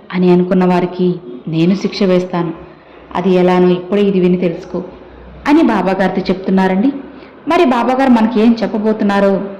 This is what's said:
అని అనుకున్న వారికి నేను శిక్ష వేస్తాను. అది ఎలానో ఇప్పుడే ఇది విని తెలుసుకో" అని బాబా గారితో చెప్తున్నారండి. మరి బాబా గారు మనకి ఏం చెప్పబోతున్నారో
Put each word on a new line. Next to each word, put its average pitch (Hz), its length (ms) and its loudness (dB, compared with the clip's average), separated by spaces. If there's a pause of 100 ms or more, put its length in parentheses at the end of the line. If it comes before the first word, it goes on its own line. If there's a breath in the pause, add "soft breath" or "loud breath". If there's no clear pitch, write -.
(140)
అని 180 180 4
అనుకున్న 180 340 4
వారికి 180 500 0 (320)
నేను 165 280 2
శిక్ష 196 280 -4
వేస్తాను. 180 500 0 (640 loud breath)
అది 185 140 -2
ఎలానో 180 400 4
ఇప్పుడే 190 320 -2
ఇది 190 180 0
విని 180 180 2
తెలుసుకో" 175 460 -6 (640)
అని 302 160 4
బాబా 190 280 0
గారితో 185 300 -2
చెప్తున్నారండి. 190 680 0 (560 loud breath)
మరి 349 180 2
బాబా 240 280 0
గారు 269 160 0
మనకి 220 320 2
ఏం 233 220 4
చెప్పబోతున్నారో 202 760 0 (180)